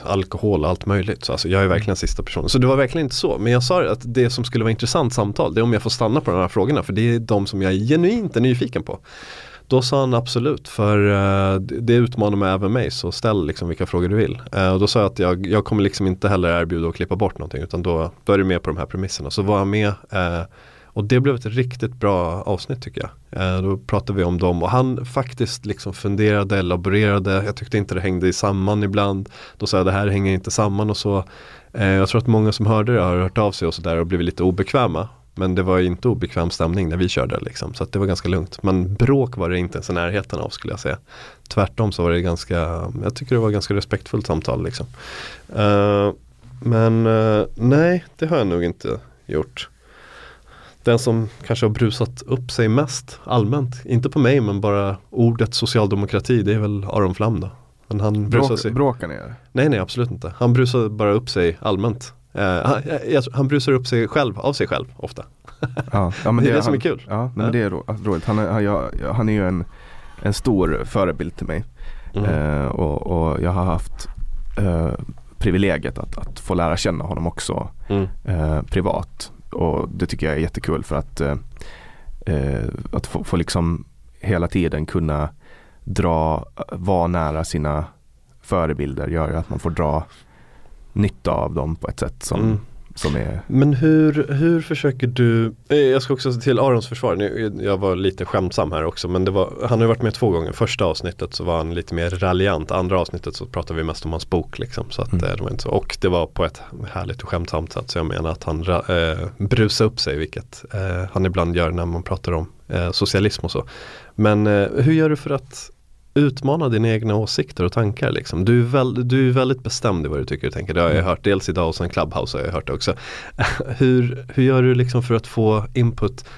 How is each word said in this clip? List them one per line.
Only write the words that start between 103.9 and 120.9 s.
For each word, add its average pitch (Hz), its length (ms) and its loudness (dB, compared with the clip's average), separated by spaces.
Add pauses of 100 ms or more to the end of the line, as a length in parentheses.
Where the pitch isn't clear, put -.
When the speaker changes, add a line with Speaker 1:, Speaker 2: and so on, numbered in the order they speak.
Speaker 1:
om 80 60 -4
hans 80 200 -6
bok - 280 -2
liksom, - 320 -6
så - 120 -6
att, - 100 -4
Speaker 2:
Mm. 87 120 0
Speaker 1:
eh, 90 120 -2
det 87 60 -8
var 90 80 -6
inte 92 120 -4
så, - 80 -6
och - 300 -2
det 98 80 2
var 87 180 2
på - 180 -4
ett - 180 -6 (300)
härligt - 300 -8
och - 60 -12
skämtsamt 82 440 -4
sätt, - 180 -8
så - 80 -4
jag 80 80 -2
menar 82 240 -2
att - 140 -8
han 80 200 -4
ra-, 85 480 0 (100)
eh, 85 60 -6 (100)
brusar 110 460 2
upp 110 160 0
sig, 73 180 -2
vilket, - 460 -10 (100)
eh, 92 380 -4
han 95 140 0
ibland 87 300 0
gör 85 140 2
när 87 160 -2
man 85 160 -4
pratar 90 300 -4
om, 82 140 -2 (220)
eh, 87 220 -2
socialism - 540 0
och 92 60 -6
så. - 140 -4 (500)
Men, 107 320 4
eh, 101 200 4 (100)
hur 139 160 4
gör 156 180 4
du 151 60 2
för - 140 -10
att - 400 -6 (460)
utmana 143 520 2
dina 123 200 2
egna 110 260 2
åsikter - 500 -2
och 90 80 0
tankar 113 380 0
liksom? - 340 -2
Du 120 160 6
är 117 40 4
väl, 127 440 0
du 131 200 4
är 123 40 4
väldigt 127 300 2
bestämd 92 440 -2
i - 20 -4
vad 73 100 -2
du 67 60 -2
tycker 69 220 -6
och 64 60 -2
tänker. 95 220 -6
Det 87 60 4
har 85 80 4
jag 80 80 4